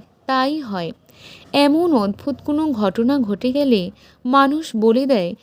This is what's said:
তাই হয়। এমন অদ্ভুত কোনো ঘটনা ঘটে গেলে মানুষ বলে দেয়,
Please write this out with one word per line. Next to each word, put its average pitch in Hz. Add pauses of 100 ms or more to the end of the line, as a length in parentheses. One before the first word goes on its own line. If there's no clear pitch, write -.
(260)
তাই 269
হয়। 190 (640)
এমন 302
অদ্ভুত 214 (100)
কোনো 302
ঘটনা 233
ঘটে 214
গেলে 240 (340)
মানুষ 269
বলে 226
দেয়, 202